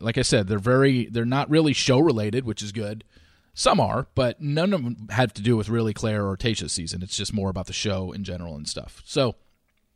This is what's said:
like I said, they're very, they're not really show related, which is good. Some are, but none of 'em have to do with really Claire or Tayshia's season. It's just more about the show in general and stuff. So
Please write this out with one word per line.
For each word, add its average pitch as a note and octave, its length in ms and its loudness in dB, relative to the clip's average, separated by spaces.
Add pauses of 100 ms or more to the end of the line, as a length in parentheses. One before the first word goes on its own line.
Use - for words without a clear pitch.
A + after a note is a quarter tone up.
like A2+ 160 -2
I B2+ 60 2
said, G#2 260 2
they're G#2 100 0
very, B2+ 480 4
they're A#2 200 -2
not C3 240 0
really D3+ 240 4
show B2+ 240 4
related, A#2+ 480 2
which G#2+ 160 -6
is G#2 100 -8
good. G#2+ 320 -8 (500)
Some G#3+ 260 2
are, A2+ 340 0
but B2 260 0
none D#3 320 0
of D#3 120 0
'em A2 260 -8
have A#2 240 0
to G#2 80 -10
do A2+ 160 4
with G2+ 100 -2
really A2 240 0
Claire G#2+ 340 -2
or G2 120 -4
Tayshia's F#2 340 -2
season. F2 300 -6
It's - 160 -8
just G2+ 160 -6
more G2 160 0
about F2+ 160 -6
the F#2 80 -12
show F#2+ 360 -2
in G2+ 140 -8
general F2 320 -8
and D2+ 100 -10
stuff. - 380 -10
So C3 320 -2 (600)